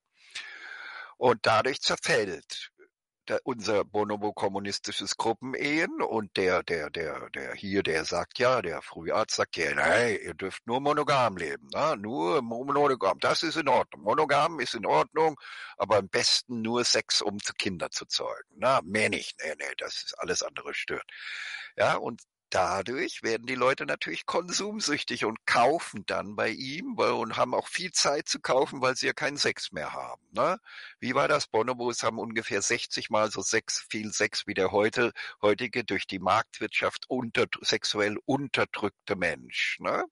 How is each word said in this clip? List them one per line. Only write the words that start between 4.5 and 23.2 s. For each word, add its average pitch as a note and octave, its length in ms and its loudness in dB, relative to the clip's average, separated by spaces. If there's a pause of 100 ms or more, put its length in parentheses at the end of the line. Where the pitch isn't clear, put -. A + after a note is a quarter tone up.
Gruppenehen D3 840 0
und G#2+ 360 -2
der, F2+ 260 2
der, E2 260 -2
der, C#2 420 -6
der B1+ 240 -8
hier, G2 280 0
der D#2 220 0
sagt E2+ 340 -4
ja, B2 220 4
der D#2+ 200 -4
Früharzt E2+ 560 -2
sagt - 200 0
ja, D2+ 180 0
„Nein, D3 480 4
ihr F2 100 -8
dürft F#2 340 -8
nur B2 140 0
monogam C#3+ 560 4
leben, C#2+ 360 -6
ne? C#3 240 2
Nur C#3+ 440 0
mo-, A#2 240 -6
monogam, C3+ 540 4
das C#3+ 240 2
ist D3+ 140 -2
in D3+ 120 0
Ordnung. F#2+ 340 2
Monogam D3 560 2
ist - 160 -4
in G2+ 100 -6
Ordnung, D3+ 540 2 (380)
aber G2+ 200 4
am G2 120 2
besten A#2+ 520 0
nur A#2+ 240 2
Sex, - 360 2
um G2+ 200 -2
zu - 120 -6
Kinder - 380 -4
zu - 140 -8
zeugen, - 540 -6
ne? B2 240 4
Mehr G#2+ 260 0
nicht, - 340 -6
nee, D2 140 -4
nee, C#2 200 -8
das - 260 -8
ist - 160 -12
alles - 240 -2
andere - 300 -8
stört.“ - 360 -6 (680)
Ja, C3 180 4
und A#2+ 260 -6 (280)
dadurch G2 760 0